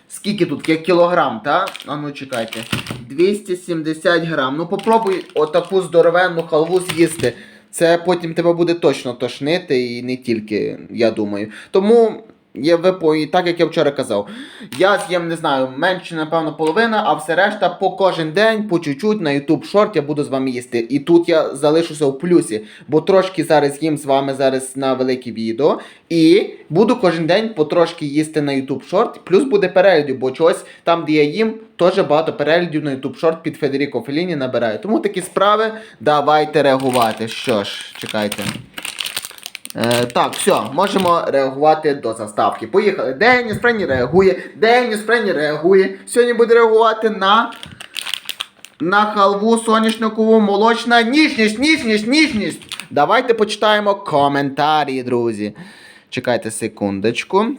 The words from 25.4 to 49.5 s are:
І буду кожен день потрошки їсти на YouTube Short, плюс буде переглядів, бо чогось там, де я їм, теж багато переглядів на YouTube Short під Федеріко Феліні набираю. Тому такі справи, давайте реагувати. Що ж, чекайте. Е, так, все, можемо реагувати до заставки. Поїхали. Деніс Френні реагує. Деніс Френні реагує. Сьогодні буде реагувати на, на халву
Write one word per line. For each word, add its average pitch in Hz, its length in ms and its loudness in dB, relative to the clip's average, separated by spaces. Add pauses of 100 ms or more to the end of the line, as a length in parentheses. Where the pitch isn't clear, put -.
І 165 400 4 (200)
буду 220 260 4
кожен 165 320 0
день 220 260 0
потрошки 160 520 0
їсти 151 360 -2
на 143 100 -2
YouTube 131 400 -4
Short, 226 320 0
плюс 190 200 4
буде 202 260 0
переглядів, 175 480 4
бо 127 140 -2
чогось 175 340 0 (180)
там, 170 220 0
де 151 60 0
я 151 120 4
їм, 208 300 0 (220)
теж 185 240 2
багато 151 340 0
переглядів 156 500 0
на 147 80 -4
YouTube 135 280 -8
Short 165 220 0
під - 160 -8
Федеріко 135 440 -2
Феліні 160 340 -4
набираю. 120 440 -2
Тому 226 200 -2
такі 202 220 -4
справи, 214 500 2 (280)
давайте 147 640 2
реагувати. 123 640 0
Що 110 360 -2
ж, - 340 -12
чекайте. 104 460 -4 (1300)
Е, 120 280 0
так, 139 280 -2
все, 151 280 0 (120)
можемо 180 540 2
реагувати 139 680 2
до 123 180 -6
заставки. 110 540 -2
Поїхали. 170 460 0
Деніс 220 460 2
Френні 226 260 0
реагує. 151 580 2 (120)
Деніс 220 500 2
Френні 220 260 0
реагує. 165 640 2 (100)
Сьогодні 240 260 2
буде 226 200 4
реагувати 220 560 4
на, 208 420 2 (1300)
на 196 260 0
халву 208 520 2